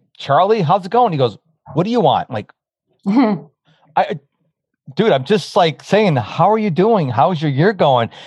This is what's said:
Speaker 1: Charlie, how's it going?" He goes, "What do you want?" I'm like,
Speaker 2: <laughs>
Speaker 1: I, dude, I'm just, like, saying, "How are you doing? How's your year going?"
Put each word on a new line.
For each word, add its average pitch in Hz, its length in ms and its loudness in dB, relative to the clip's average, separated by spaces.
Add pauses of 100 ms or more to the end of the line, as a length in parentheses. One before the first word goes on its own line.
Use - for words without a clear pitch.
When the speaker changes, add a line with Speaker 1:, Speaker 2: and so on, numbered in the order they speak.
(180)
Speaker 1:
Charlie, 190 420 0
how's 175 240 0
it 185 60 -14
going?" 233 220 2
He 151 60 -2
goes, 117 200 -2 (340)
"What 165 120 -2
do 214 60 -6
you 240 100 0
want?" 120 280 0
I'm - 60 -12
like, 104 180 -10 (540)
Speaker 2:
<laughs> - 920 -4
Speaker 1:
I, 165 220 -2 (760)
dude, 208 180 0
I'm 135 120 0
just, 196 320 -2
like, 170 260 0
saying, 196 340 0
"How 139 340 0
are 220 80 0
you 214 120 -2
doing? 180 380 0
How's 143 320 0
your 156 100 -2
year 151 220 2
going?" 135 380 0 (160)